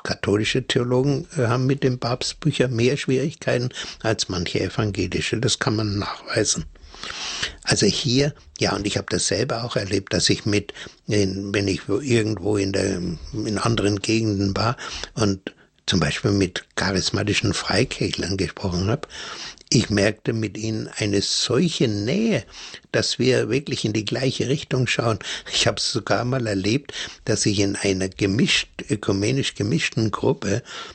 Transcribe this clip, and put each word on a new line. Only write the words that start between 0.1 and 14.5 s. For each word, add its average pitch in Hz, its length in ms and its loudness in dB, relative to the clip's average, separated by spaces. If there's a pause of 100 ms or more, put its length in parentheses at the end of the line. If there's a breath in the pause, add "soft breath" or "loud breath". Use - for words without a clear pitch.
Theologen, 127 680 2
äh, 123 120 2
haben 127 180 2
mit 135 160 2
den 127 160 2
Papstbüchern 127 760 -2
mehr 123 260 2
Schwierigkeiten 127 720 0 (320 loud breath)
als 110 280 0
manche 90 300 -2
evangelische. 98 800 -2
Das 117 180 0
kann 110 180 0
man 107 220 -2
nachweisen. - 680 -2 (960 loud breath)
Also - 240 4
hier, 143 480 2 (240 soft breath)
ja, 98 160 2
und 101 100 -2
ich 101 120 0
hab 98 120 -6
das 90 180 0
selber 117 360 0
auch 123 120 -4
erlebt, 98 380 -2
dass - 160 4
ich - 160 0
mit, 101 260 0 (360 loud breath)
in, 101 440 0
wenn 101 160 2
ich 95 220 -2
wo, 101 100 0
irgendwo 107 580 0
in 98 160 0
der, 95 280 0 (320)
in 107 240 -2
anderen 104 420 2
Gegenden 101 560 2